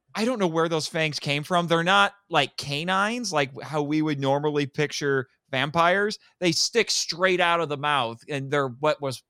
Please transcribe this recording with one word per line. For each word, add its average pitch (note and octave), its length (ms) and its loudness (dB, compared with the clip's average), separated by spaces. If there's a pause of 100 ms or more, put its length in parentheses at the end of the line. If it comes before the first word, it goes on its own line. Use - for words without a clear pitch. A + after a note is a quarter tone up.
(160)
I G#3+ 100 -2
don't B3 140 0
know F#3+ 80 2
where E3 220 2
those D#3 180 -2
fangs D#3 320 -2
came D3 240 -2
from. F3 240 0
They're E3 160 2
not, G3 300 4 (160)
like, D3 280 0
canines, F#3+ 760 -2
like C#3+ 200 0 (100)
how D3 200 -4
we D3+ 200 0
would D3+ 180 0
normally C#3+ 460 0
picture C#3 640 -2 (220)
vampires. E3+ 680 2 (200)
They F3 120 2
stick - 400 0
straight F3+ 480 0
out E3+ 220 2
of D#3 80 -2
the D3 80 -4
mouth, C3 520 -2
and C3+ 220 -6
they're, C#3+ 180 2
what D3 320 -2
was, C3+ 280 -6